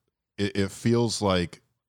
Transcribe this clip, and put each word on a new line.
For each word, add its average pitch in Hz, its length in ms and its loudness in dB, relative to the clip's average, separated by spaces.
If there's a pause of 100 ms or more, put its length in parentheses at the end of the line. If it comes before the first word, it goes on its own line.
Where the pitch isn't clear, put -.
(380)
it, 101 180 -2
it 98 140 0
feels 117 500 0
like 92 400 0 (280)